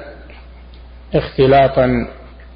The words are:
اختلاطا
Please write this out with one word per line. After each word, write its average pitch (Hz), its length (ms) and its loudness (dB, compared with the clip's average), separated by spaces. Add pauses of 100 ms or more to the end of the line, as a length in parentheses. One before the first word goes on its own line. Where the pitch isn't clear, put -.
(1160)
اختلاطا 131 920 0 (480)